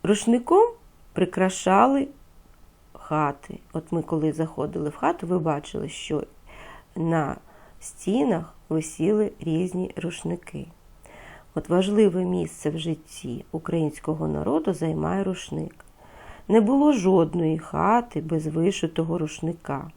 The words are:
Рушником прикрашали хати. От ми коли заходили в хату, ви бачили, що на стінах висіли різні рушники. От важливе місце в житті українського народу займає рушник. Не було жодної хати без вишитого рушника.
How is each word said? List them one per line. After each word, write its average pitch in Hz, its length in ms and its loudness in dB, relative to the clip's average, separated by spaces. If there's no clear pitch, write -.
Рушником 240 720 4
прикрашали 190 960 4
хати. 151 540 -2
От 160 200 -6
ми 165 100 0
коли 156 300 0
заходили 156 560 -4
в - 80 -8
хату, 339 300 -2
ви 180 120 0
бачили, 156 500 -4
що - 360 -6
на 165 400 0
стінах 202 760 -2
висіли 190 720 0
різні 180 560 -2
рушники. 170 680 -8
От 156 140 -6
важливе 185 560 4
місце 175 460 -2
в 160 80 -6
житті 156 760 -8
українського 156 760 -4
народу 190 440 -2
займає 165 520 -2
рушник. - 600 -8
Не 226 120 8
було 277 320 4
жодної 175 680 2
хати 190 640 0
без 160 260 -2
вишитого 165 720 0
рушника. 160 800 -6